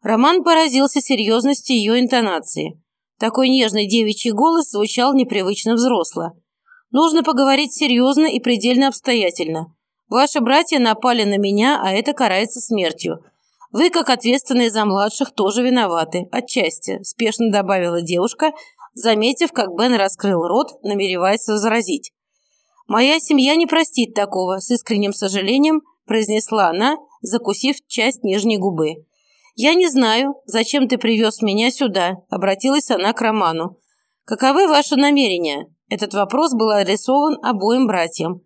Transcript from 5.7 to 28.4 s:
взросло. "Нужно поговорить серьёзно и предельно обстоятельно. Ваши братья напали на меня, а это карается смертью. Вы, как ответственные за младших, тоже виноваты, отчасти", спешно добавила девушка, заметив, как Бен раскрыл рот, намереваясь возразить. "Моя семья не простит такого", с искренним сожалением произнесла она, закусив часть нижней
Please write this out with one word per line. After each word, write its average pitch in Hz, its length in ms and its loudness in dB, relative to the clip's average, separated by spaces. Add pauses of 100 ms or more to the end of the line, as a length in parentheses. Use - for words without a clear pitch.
взросло. 190 580 -2 (580)
"Нужно 311 320 2
поговорить 269 500 2
серьёзно 269 540 2
и 247 140 -2
предельно 247 480 2
обстоятельно. 175 840 -4 (340)
Ваши 269 320 2
братья 277 380 2
напали 233 460 2
на 202 140 0
меня, 208 440 2
а 190 100 -2
это 220 200 -2
карается 226 480 -2
смертью. 175 640 -4 (480)
Вы, 285 160 2
как 320 220 0
ответственные 240 600 0
за 214 140 0
младших, 208 480 -2
тоже 214 300 0
виноваты, 180 680 0
отчасти", 196 720 -4
спешно 226 480 -4
добавила 180 520 -2
девушка, 180 500 -2 (400)
заметив, 233 600 0
как 185 220 -4
Бен 240 200 2
раскрыл 196 520 0
рот, 226 360 -2
намереваясь 196 680 -2
возразить. 214 640 -2 (720)
"Моя 262 320 2
семья 285 380 2
не 330 100 2
простит 254 480 0
такого", 190 460 -2
с - 100 -12
искренним 208 420 -2
сожалением 226 680 0 (240)
произнесла 214 640 0
она, 214 280 0 (240)
закусив 226 560 -2 (120)
часть 240 340 -2
нижней 208 360 0